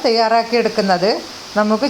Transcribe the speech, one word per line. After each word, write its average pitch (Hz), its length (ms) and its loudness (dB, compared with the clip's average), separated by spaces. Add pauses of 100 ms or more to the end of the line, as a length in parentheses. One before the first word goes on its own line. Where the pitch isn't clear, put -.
തയ്യാറാക്കിയെടുക്കുന്നത് 226 1040 2 (480)
നമുക്ക് 214 300 0